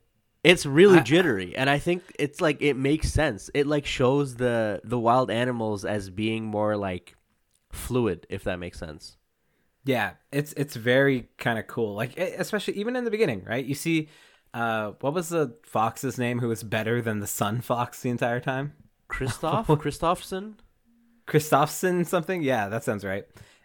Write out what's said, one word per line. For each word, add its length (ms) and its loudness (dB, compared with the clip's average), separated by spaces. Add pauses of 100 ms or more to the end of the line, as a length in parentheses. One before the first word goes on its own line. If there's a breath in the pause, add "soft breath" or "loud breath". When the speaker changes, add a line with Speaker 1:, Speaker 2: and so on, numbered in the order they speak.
(420)
Speaker 1:
It's 240 6
really 320 10
Speaker 2:
I 40 6
Speaker 1:
jittery, 540 2
and 140 2
I 80 4
think 240 -2 (160)
it's, 220 0
like, 200 0
it 140 2
makes 380 0
sense. 420 0
It, 120 2
like, 200 0
shows 500 2
the, 480 0
the 140 -2
wild 320 4
animals 540 -2
as 260 -4
being 340 -2
more, 320 0
like, 400 -6 (560)
fluid, 560 -2
if 160 -8
that 140 -4
makes 200 -10
sense. 380 -14 (680)
Speaker 2:
Yeah, 300 -2 (180)
it's, 220 -4
it's 220 -6
very 520 2 (100)
kinda 240 -2
cool. 320 -4
Like, 240 -6
e-, 180 -4
especially 380 -4
even 220 -4
in 80 -4
the 60 -2
beginning, 340 0
right? 200 -4
You 120 -4
see 320 0 (480 soft breath)
uh, 440 -2
what 120 -2
was 160 -4
the 340 0
fox's 560 -2
name 220 0
who 80 0
was 140 -2
better 400 -2
than 180 -2
the 60 -6
sun 340 -2
fox 400 -4
the 100 -2
entire 300 -2
time? 320 -6 (360)
Speaker 1:
Christoph? 580 -2
Speaker 2:
<laughs> 20 -6
Speaker 1:
Christophson? 880 -2 (720)
Speaker 2:
Christophson 800 2
something? 360 -2
Yeah, 260 0
that 160 -4
sounds 200 -4
right. 220 -6 (380 soft breath)